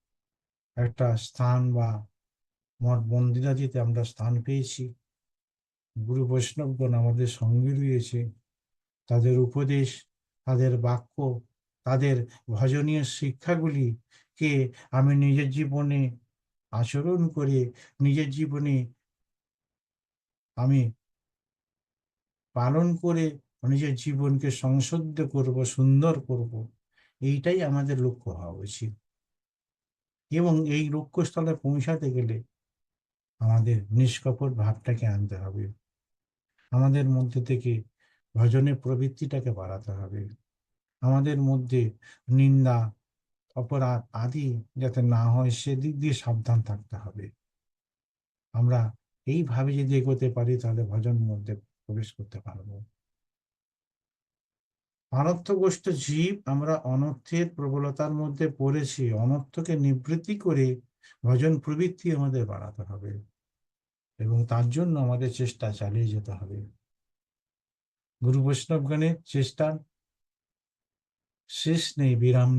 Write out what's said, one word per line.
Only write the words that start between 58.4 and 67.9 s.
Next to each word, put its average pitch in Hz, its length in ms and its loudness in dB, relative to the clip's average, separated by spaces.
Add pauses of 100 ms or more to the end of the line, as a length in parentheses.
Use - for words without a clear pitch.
পড়েছি। 139 440 0 (100)
অনর্থকে 139 600 -2 (120)
নিবৃত্তি 147 520 -2
করে 147 300 2 (560)
ভজন 127 360 4
প্রবৃত্তি 180 480 -4 (100)
আমাদের 131 280 0
বাড়াতে 101 380 -8
হবে 101 300 -12 (1080)
এবং 113 260 2
তার 120 240 0
জন্য 165 300 0
আমাদের 123 300 0 (100)
চেষ্টা 123 340 -4
চালিয়ে 107 400 -2
যেতে 104 180 -6
হবে। 95 280 -10 (1600)